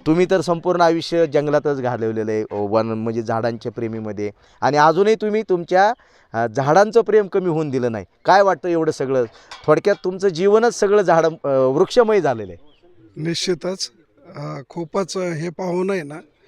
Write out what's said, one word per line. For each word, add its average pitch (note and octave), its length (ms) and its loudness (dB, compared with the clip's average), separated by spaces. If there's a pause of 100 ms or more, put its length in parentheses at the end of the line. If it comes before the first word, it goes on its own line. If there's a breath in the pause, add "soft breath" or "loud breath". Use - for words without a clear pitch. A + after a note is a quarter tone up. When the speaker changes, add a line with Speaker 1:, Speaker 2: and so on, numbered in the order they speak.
Speaker 1:
तुम्ही E3 260 2
तर F#3 100 2
संपूर्ण F3 400 0
आयुष्य E3 460 2
जंगलातच C#3+ 540 0
घालवलेलं A2 500 -2
आहे, G#2+ 100 0
अ, G#2+ 100 -4
वन G#2 340 0
म्हणजे A2+ 360 -4
झाडांच्या A#2 500 -4
प्रेमीमध्ये, A2 600 -8 (300 soft breath)
आणि C3+ 160 2
अजूनही E3 380 4
तुम्ही G#3+ 340 -2
तुमच्या, F#3 440 2 (400 soft breath)
अ, A#2 140 -2
झाडांचं D3 540 2
प्रेम G#3 260 2
कमी F#3 220 -2
होऊन D#3 200 -2
दिलं B2 220 -2
नाही. G2+ 140 -8 (200)
काय F#3 160 6
वाटतं F#3 280 0
एवढं D#3+ 220 0
सगळं? C3 340 -2 (400 loud breath)
थोडक्यात D#3+ 380 2
तुमचं F#3 240 -2
जीवनच G3+ 520 2
सगळं G#3 220 2
झाड, E3 240 4
अ, D#3+ 220 -4
वृक्षमय E3+ 720 2
झालेलं A2+ 300 -2
आहे. - 240 -20 (460)
Speaker 2:
निश्चितच, F3 720 -6 (440)
अ, D3 340 -12
खूपच E3+ 480 -6
हे F3 320 -4
पाहून F#3 420 -4
आहे F#3 120 -4
ना, D3 160 -14 (280 soft breath)